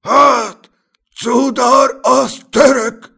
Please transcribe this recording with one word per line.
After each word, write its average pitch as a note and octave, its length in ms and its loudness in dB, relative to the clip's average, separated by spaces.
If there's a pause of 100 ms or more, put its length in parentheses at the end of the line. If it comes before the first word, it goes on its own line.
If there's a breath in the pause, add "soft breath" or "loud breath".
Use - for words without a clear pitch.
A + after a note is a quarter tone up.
Hát, A#3+ 680 -2 (440)
cudar C4+ 840 0
az - 480 -2
török B3 680 0